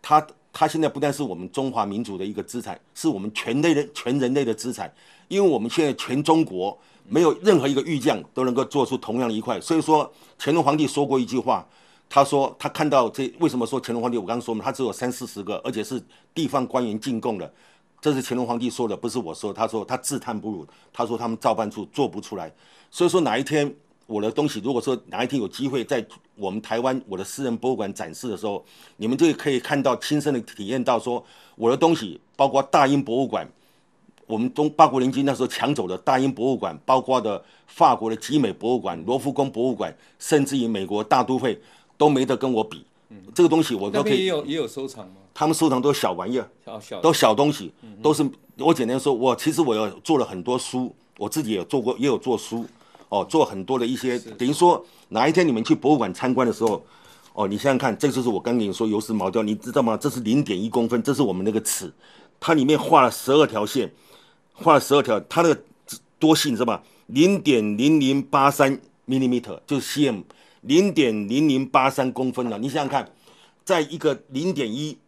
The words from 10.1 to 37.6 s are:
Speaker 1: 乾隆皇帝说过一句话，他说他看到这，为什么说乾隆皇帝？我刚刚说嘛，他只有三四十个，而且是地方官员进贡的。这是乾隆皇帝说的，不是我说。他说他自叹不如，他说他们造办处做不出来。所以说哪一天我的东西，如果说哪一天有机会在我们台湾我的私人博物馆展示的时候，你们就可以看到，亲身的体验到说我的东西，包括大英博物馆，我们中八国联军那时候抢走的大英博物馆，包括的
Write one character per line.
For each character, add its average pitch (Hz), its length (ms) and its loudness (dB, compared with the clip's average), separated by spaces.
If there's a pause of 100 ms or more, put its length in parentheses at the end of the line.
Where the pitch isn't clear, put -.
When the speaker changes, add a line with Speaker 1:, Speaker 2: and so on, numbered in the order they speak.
Speaker 1:
乾 147 160 0
隆 165 80 2
皇 139 140 2
帝 147 100 2
说 139 180 0
过 131 140 0
一 120 60 -2
句 127 120 -4
话， 110 300 -2 (400)
他 143 160 4
说 139 340 0
他 143 120 -6
看 151 200 -2
到 127 200 4
这， 127 200 -6 (100)
为 165 100 2
什 127 100 -4
么 113 60 0
说 131 160 -4
乾 120 120 -6
隆 117 80 -4
皇 123 80 -2
帝？ 120 80 -2
我 98 80 -4
刚 117 140 -4
刚 - 20 -10
说 117 140 -6
嘛， 101 80 -8
他 131 80 -2
只 127 100 -6
有 110 120 -2
三 123 180 -6
四 120 160 -10
十 101 160 -12
个， 95 220 -6
而 123 40 -4
且 110 140 -6
是 117 180 -8 (320)
地 156 140 -4
方 131 180 0
官 123 220 -2
员 107 100 -6
进 113 220 -6
贡 110 180 -4
的。 80 160 -12 (480)
这 151 120 0
是 131 80 -2
乾 123 140 -6
隆 123 100 -2
皇 117 140 -4
帝 123 100 -2
说 120 160 -4
的， 101 120 -4
不 120 100 -6
是 113 100 -4
我 82 160 -6
说。 101 200 -8
他 107 120 -2
说 110 200 -6
他 127 100 -6
自 123 240 -6
叹 117 180 -8
不 110 140 -8
如， 85 160 -12 (240)
他 120 140 -4
说 113 120 -4
他 117 80 -8
们 113 120 -6
造 113 180 2
办 107 160 -4
处 101 220 -12
做 143 120 0
不 104 140 -6
出 104 160 -12
来。 82 180 -10 (380)
所 175 160 0
以 - 20 4
说 175 120 2
哪 120 160 2
一 135 40 0
天 147 320 0 (320)
我 104 160 -4
的 110 80 0
东 151 160 0
西， 123 160 -4
如 127 120 -2
果 120 80 0
说 131 120 -2 (120)
哪 110 180 -4
一 127 40 -2
天 131 140 -2
有 98 60 -4
机 131 220 -6
会 123 160 -4
在 120 200 -2 (300)
我 98 160 -6
们 107 100 -6
台 113 200 -4
湾 131 260 -2
我 95 100 -8
的 95 60 -6
私 139 220 -8
人 117 100 -2
博 123 160 -4
物 127 60 0
馆 101 160 -6
展 82 200 -12
示 - 140 -12
的 107 80 -6
时 104 100 -10
候， 101 160 -4 (360)
你 107 100 -6
们 127 100 0
就 160 140 4
可 - 180 -2
以 131 80 0
看 143 240 -2
到， 127 140 2
亲 151 240 -2
身 143 140 -2
的 123 80 -2
体 104 260 -12
验 127 160 -4
到 127 160 2
说 120 240 -6 (320)
我 113 160 2
的 139 60 2
东 165 180 6
西， 98 240 -10 (160)
包 139 100 4
括 135 180 2
大 143 220 6
英 139 160 4
博 110 140 -4
物 135 100 2
馆， 95 240 -6 (800)
我 113 100 -4
们 123 160 -2
中 151 180 2
八 151 140 8
国 131 140 0
联 127 100 2
军 135 160 -2
那 139 80 0
时 117 60 -6
候 123 80 0
抢 135 260 -2
走 101 140 -2
的 90 100 -4
大 131 220 0
英 135 100 2
博 123 220 -2
物 120 60 -2
馆， 87 280 -6
包 131 140 4
括 127 220 0
的 104 200 -4 (260)